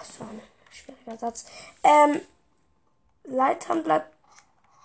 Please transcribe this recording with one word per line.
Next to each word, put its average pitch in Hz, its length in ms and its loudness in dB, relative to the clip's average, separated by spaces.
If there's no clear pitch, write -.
so - 220 -16
ein 214 180 -16
schwieriger - 460 -18
Satz. 233 300 -10
Ähm, 294 380 6
Leitern 285 600 -2
plat-, 311 280 -2